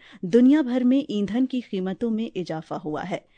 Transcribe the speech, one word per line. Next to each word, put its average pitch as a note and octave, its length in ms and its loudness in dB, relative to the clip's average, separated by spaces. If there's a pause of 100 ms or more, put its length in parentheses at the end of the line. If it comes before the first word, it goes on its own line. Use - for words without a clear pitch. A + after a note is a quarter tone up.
(260)
दुनिया B3+ 360 6
भर B3+ 220 0
में C4 260 2
ईंधन G#3 360 -2
की B3+ 160 -6
कीमतों F#3+ 480 -6
में A3+ 260 -4
इजाफा D#3+ 400 -8
हुआ D3+ 260 -8
है। F3 240 -10 (120)